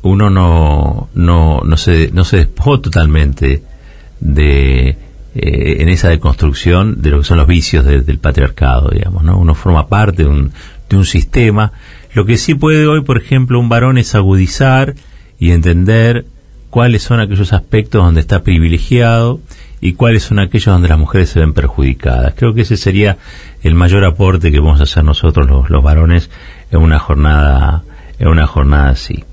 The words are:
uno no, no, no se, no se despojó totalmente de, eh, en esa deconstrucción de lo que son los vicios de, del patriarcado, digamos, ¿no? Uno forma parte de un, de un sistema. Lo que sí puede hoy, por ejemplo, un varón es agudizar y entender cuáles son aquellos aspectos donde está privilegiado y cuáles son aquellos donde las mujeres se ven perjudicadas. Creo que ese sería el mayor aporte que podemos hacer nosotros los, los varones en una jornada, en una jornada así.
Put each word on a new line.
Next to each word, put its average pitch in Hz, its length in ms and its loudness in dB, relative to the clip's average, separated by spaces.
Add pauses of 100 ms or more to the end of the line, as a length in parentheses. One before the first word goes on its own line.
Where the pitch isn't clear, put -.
uno 101 260 2
no, 78 840 2
no, 85 500 2
no 82 140 0
se, 82 340 0
no 90 120 0
se 98 140 0
despojó 131 420 0
totalmente 73 840 0 (580)
de, 67 720 0
eh, - 80 -4 (360)
en - 560 -2
esa 87 200 2
deconstrucción 85 920 0
de 73 100 0
lo 73 80 0
que 73 60 -2
son 87 120 0
los - 80 4
vicios 82 400 0
de, 67 160 2
del - 180 -4
patriarcado, 67 680 -2
digamos, 87 340 -4
¿no? 90 140 2
Uno 82 160 2
forma 80 360 -2
parte 98 340 0
de 71 60 2
un, 69 240 0 (360)
de 98 60 0
un 95 100 4
sistema. 107 680 0 (400)
Lo 101 120 0
que 113 120 0
sí 156 180 -2
puede 151 320 0
hoy, 151 140 0
por 135 160 -2
ejemplo, 127 420 0
un 120 100 -2
varón 123 280 2
es 113 180 -2
agudizar 101 800 0 (420)
y 85 140 0
entender 92 720 0 (440)
cuáles 120 340 0
son 117 160 -2
aquellos 101 320 -2
aspectos 104 520 -2
donde 82 180 2
está 92 220 -2
privilegiado 117 1000 0 (400)
y 87 120 -2
cuáles 113 300 0
son 101 160 -2
aquellos 98 260 -2
donde 87 240 2
las 80 80 2
mujeres 87 320 0
se - 100 -2
ven 78 140 0
perjudicadas. 64 840 -2
Creo 113 200 -2
que 117 60 0
ese 107 160 -2
sería 98 400 0 (440)
el 80 140 0
mayor 87 280 2
aporte 90 480 0
que 73 80 2
podemos 73 220 2
hacer - 220 0
nosotros 76 440 2
los, 65 220 2
los 73 140 2
varones 80 480 2 (400)
en 80 100 2
una 80 160 2
jornada, 73 840 0 (360)
en - 100 0
una 76 180 2
jornada 71 420 0
así. - 440 -6